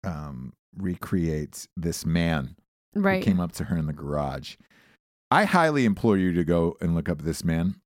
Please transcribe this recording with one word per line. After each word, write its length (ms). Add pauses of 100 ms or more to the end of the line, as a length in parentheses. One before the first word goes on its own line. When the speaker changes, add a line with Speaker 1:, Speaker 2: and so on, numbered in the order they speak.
Speaker 1:
um, 480 (240)
recreate 880 (100)
this 300
man 500 (380)
Speaker 2:
Right. 300
Speaker 1:
who 0
came 160
up 120
to 120
her 120
in 100
the 80
garage. 600 (760)
I 140
highly 400
implore 320
you 160
to 100
go 360
and 140
look 140
up 140
this 200
man. 440